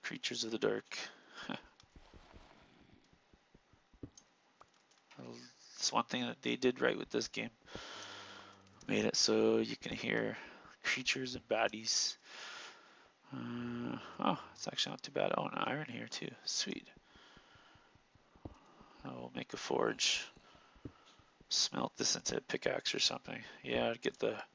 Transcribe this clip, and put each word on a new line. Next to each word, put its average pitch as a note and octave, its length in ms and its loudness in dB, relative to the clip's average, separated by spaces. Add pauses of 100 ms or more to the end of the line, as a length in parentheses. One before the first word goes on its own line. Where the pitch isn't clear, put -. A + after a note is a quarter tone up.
Creatures - 400 -4
of A2+ 80 -2
the A2+ 80 0
dark. G#2+ 400 2 (500)
<laughs> - 80 -4 (4000)
It's - 160 0
one A#2 120 4
thing B2+ 220 -2
that A#2 160 -6
they A#2+ 140 2
did B2 240 2
right B2+ 180 4
with - 120 -6
this A#2 180 0
game. A2+ 220 -6 (1400)
Made G#2+ 180 4
it - 120 2
so A2 420 6
you A2+ 180 0
can A#2 180 -6
hear A2+ 420 0 (460)
creatures B2+ 520 0
and - 140 -10
baddies. A2 680 2 (1160)
Uh, A#2+ 640 -4 (240)
oh, - 180 4 (160)
it's - 140 -8
actually - 240 0
not - 100 -8
too - 100 -10
bad. - 260 4
Oh, - 60 0
an - 120 -4
iron C#3+ 340 0
here A2+ 200 -8
too. - 200 -6 (140)
Sweet. - 420 -2 (2250)
I - 40 -8
will B1 260 -8
make - 200 -6
a - 20 -6
forge. - 680 4 (1200)
Smelt - 480 2
this - 200 4
into - 200 -2
a - 40 2
pickaxe - 540 0
or - 40 -2
something. - 440 0 (200)
Yeah, A#2+ 280 2
I'd A#2 120 -6
get - 160 0
the A2+ 120 2 (240)